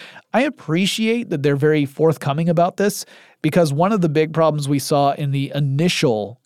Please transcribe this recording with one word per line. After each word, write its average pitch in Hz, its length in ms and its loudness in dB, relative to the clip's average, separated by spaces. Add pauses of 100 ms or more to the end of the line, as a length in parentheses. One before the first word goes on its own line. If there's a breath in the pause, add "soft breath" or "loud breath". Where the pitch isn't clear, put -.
(320 loud breath)
I 220 100 2
appreciate 220 880 -2
that 151 120 -2
they're 143 140 0
very 151 300 2
forthcoming 151 640 0
about 170 280 0
this, 202 280 -2 (360 loud breath)
because 156 320 2
one 170 180 2
of 214 120 0
the 175 60 2
big 156 240 0
problems 151 360 0
we 143 100 0
saw 143 360 0
in 143 180 -4
the 139 200 -2
initial 139 920 0